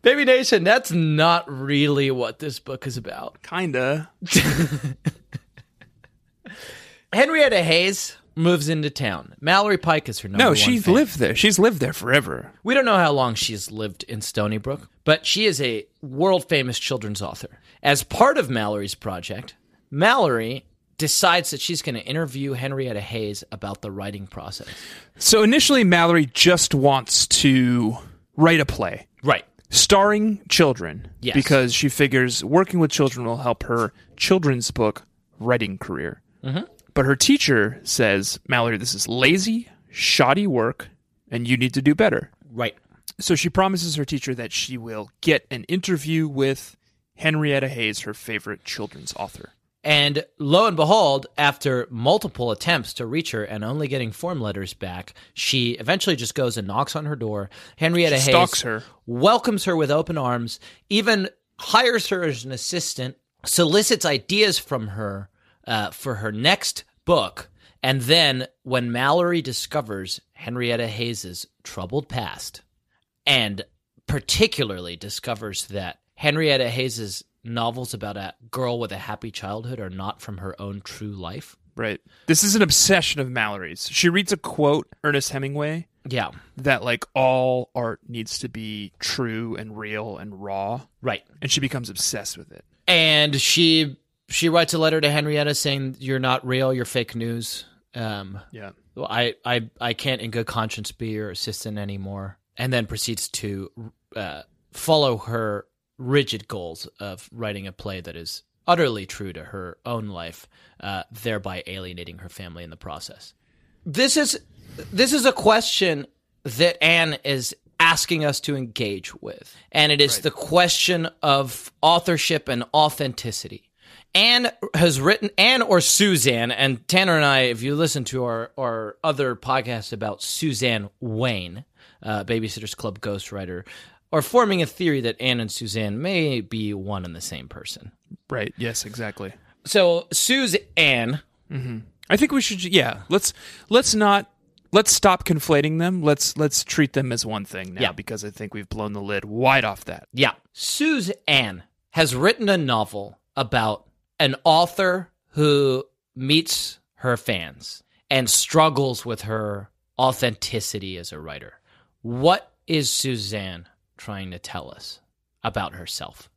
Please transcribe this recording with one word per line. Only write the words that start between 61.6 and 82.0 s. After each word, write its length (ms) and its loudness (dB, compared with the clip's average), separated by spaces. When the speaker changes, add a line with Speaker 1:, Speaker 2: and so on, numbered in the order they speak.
Speaker 1:
hires 480 2
her 160 0
as 200 -4
an 60 -12
assistant, 680 -6
solicits 600 2
ideas 540 2
from 300 -6
her, 420 -8
uh, 240 -2
for 240 -8
her 160 -4
next 500 0
book. 440 0
And 220 0
then 460 2
when 260 -2
Mallory 500 2
discovers 800 -6
Henrietta 560 -4
Hayes's 580 -8
troubled 460 -8
past, 540 -10
and 380 2
particularly 800 -2
discovers 720 -8
that 320 -8
Henrietta 540 0
Hayes's 540 -6
novels 500 -6
about 220 -10
a 180 -12
girl 300 -4
with 100 -6
a 80 -10
happy 320 -10
childhood 480 -10
are 120 -10
not 300 -10
from 180 -12
her 220 -12
own 200 -10
true 320 -14
life. 440 -14
Speaker 2:
Right. 240 -6